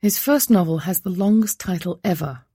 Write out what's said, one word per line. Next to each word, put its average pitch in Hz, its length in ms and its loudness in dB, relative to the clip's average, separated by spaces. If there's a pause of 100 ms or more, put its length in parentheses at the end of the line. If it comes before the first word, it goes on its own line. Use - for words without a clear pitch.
His 208 180 0
first 285 300 0
novel 170 300 4
has 170 220 -4
the - 80 -6
longest 208 500 0
title 175 440 -6
ever 156 520 -4